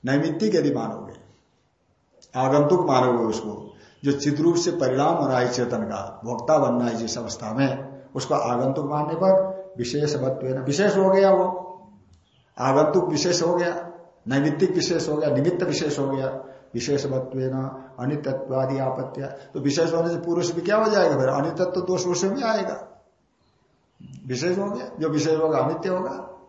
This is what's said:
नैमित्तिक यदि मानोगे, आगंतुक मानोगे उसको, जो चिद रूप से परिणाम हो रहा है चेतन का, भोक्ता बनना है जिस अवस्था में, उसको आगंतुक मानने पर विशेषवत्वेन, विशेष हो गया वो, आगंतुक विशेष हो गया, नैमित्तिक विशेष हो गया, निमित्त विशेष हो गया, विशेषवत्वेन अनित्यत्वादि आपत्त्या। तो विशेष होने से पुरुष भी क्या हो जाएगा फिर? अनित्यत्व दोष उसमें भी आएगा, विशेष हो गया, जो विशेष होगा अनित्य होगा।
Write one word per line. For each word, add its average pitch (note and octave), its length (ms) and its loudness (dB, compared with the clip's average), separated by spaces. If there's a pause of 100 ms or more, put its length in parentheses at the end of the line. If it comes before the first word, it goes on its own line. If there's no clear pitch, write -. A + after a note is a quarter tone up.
नैमित्तिक D#3+ 500 0
यदि D3 200 2
मानोगे, A2 380 -8 (1300)
आगंतुक D3 460 4
मानोगे B2 380 4
उसको, - 500 -6 (300)
जो C#3 80 2
चिद C#3+ 280 0
रूप E3+ 140 4
से - 160 0
परिणाम C3+ 440 2
हो D3 140 0
रहा C3 100 2
है B2+ 100 2
चेतन A#2 340 -2
का, G2+ 420 -8
भोक्ता B2 340 2
बनना B2 260 2
है A2+ 100 -2
जिस A2+ 240 -6
अवस्था A2 360 -8
में, - 480 -2 (120)
उसको C#3+ 200 -2
आगंतुक C3+ 520 0
मानने D3+ 280 -2
पर F#3+ 360 4 (280)
विशेषवत्वेन, C3 800 -2
विशेष F#3 380 2
हो F#3+ 140 6
गया G3 200 6
वो, F#3 360 2 (920)
आगंतुक D3 460 4
विशेष D#3+ 380 0
हो F3 120 2
गया, F3 360 -2 (380)
नैमित्तिक C#3+ 460 2
विशेष E3 340 0
हो D3+ 80 -2
गया, D3+ 140 0
निमित्त E3+ 320 2
विशेष D3+ 360 -2
हो C#3 100 -2
गया, C3+ 180 -2 (480)
विशेषवत्वेन C3 760 -2 (460)
अनित्यत्वादि C3+ 800 -2
आपत्त्या। C3+ 480 -4
तो - 340 -12
विशेष D#3 340 2
होने E3+ 140 2
से E3+ 80 -2
पुरुष E3+ 360 -2
भी E3+ 80 -4
क्या G3+ 160 2
हो A3 140 4
जाएगा E3+ 280 4
फिर? C3 100 2
अनित्यत्व E3 520 0
दोष F3+ 260 -2
उसमें F#3 280 0
भी C#4 80 -4
आएगा, - 640 -4 (1200)
विशेष D#3 320 -2
हो G3+ 120 -4
गया, B3 160 -8 (140)
जो D#3+ 80 -2
विशेष D#3 320 0
होगा D#3 180 2
अनित्य D#3 300 -2
होगा। - 500 -6 (100)